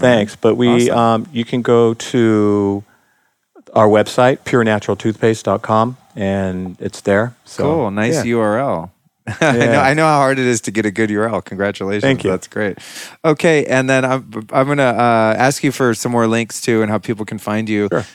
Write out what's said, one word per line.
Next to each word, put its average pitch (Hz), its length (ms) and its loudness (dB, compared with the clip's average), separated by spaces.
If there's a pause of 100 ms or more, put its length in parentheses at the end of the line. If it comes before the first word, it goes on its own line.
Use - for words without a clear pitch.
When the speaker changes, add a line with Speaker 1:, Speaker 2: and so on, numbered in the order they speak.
Speaker 1:
man. - 0 - (160)
Speaker 2:
Thanks. 107 180 0
But 110 220 2
we, 120 340 2
Speaker 1:
Awesome. 117 80 0
Speaker 2:
um, 113 340 2
you 117 120 -4
can 123 180 -4
go 117 320 4
to 104 880 0 (920)
our 107 140 6
website, 123 560 2
pure 123 200 2
natural 107 340 0
toothpaste 113 480 -2
dot 101 160 0
com, 113 340 0 (180)
and 95 640 -4
it's - 220 -10
there. 107 340 0 (120)
So, - 160 -8
Speaker 1:
Cool. 143 280 0
Nice 110 260 -2
Speaker 2:
yeah. 127 80 -2
Speaker 1:
U 120 160 0
R 107 180 0
L. 95 340 -4 (180)
<laughs> - 160 -20 (140)
I 147 160 2
Speaker 2:
Yeah. 117 160 2
Speaker 1:
know, 113 80 4
I 135 140 2
know 156 100 2
how 151 140 4
hard 135 200 2
it 131 60 0
is 120 180 0
to - 80 -8
get 104 140 -2
a 104 60 -2
good 107 180 -2
U 104 140 -2
R 113 80 0
L. 98 100 -2
Congratulations. 101 600 -4
Speaker 2:
Thank 135 200 0
you. 104 80 -2
Speaker 1:
That's 92 180 -4
great. 104 280 -4 (480)
Okay. 156 400 2
And 131 240 0
then 131 160 2
I'm, 127 200 -2 (280)
I'm 135 140 2
gonna, 143 160 0
uh, 117 560 2
ask 131 260 0
you 139 80 0
for 123 220 0
some 120 180 -4
more 117 140 2
links 113 340 -2
too 113 220 0
and 107 80 -2
how 107 80 0
people 107 260 -6
can 107 140 -10
find 107 280 -4
you. 104 240 -2
Speaker 2:
Sure. 82 140 -2 (100)